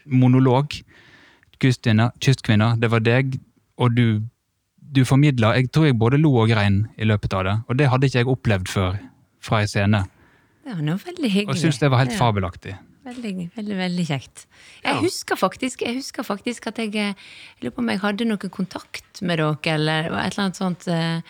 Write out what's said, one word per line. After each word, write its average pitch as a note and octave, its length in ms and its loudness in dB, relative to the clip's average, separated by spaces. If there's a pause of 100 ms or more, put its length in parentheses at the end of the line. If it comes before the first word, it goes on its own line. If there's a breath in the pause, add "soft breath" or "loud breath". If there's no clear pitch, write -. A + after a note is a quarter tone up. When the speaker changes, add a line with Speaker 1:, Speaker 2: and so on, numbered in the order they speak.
Speaker 1:
monolog. C3 680 4 (880 soft breath)
Kystkvinna, A#2+ 580 2
Kystkvinna, A2+ 600 2
det A#2+ 100 2
var A2+ 100 2
deg, C3 360 2 (420)
og A#2+ 160 2
du, A#2 120 4 (760)
du C3+ 220 2
formidla, C3 500 4
jeg B2+ 180 0
tror D#3 140 4
jeg C3 140 2
både A#2+ 180 4
lo D#3 140 4 (100)
og A2 80 4
grein G2+ 360 2 (120)
i A2 80 -2
løpet G#2 320 0
av F#2 80 -2
det, G2 80 0 (140)
og B2 100 -2
det C#3+ 140 2
hadde C3 160 2
ikke B2 160 0
jeg B2 80 -2
opplevd G2+ 400 -2
før F#2+ 260 -2 (440)
fra A2 200 0
en G#2 80 -2
scene. G#2 300 2 (680 soft breath)
Speaker 2:
Det B3+ 80 -8
var D#3+ 120 -6
noe E3 120 -4
veldig F4 320 -6
hyggelig. G3 200 -2
Speaker 1:
Og - 40 -2
jeg F3 120 -2
synes D3+ 160 0
det D3 100 2
var B2+ 120 4
helt B2 120 -2
Speaker 2:
Ja. - 20 -6
Speaker 1:
fabelaktig. G2 560 -2 (280)
Speaker 2:
Veldig, G#3 540 -10
veldig, G#3 200 -8
veldig F3+ 300 -2
kjekt. - 380 -8 (400 loud breath)
Jeg C#4 100 0
Speaker 3:
Ja. C4+ 60 -2
Speaker 2:
husker - 360 -2
faktisk, - 460 -4
jeg A#3+ 140 -4
husker - 260 -10
faktisk A#3 460 -8
at A3 100 -10
jeg, A3 160 -6
eh, G3+ 200 -2
jeg - 480 -20
lurer A#3+ 120 -6
på - 40 -10
om A#3+ 120 -2
jeg G#3 100 -2
hadde G#3 260 -2
noe A3 120 0
kontakt - 840 -10
med E3+ 160 -2
dere, D3+ 180 0 (180)
eller D#3 300 0
et - 340 -4
eller G3+ 60 -2
annet F#3 120 -4
sånt, F3+ 320 -6
eh, E3 420 -2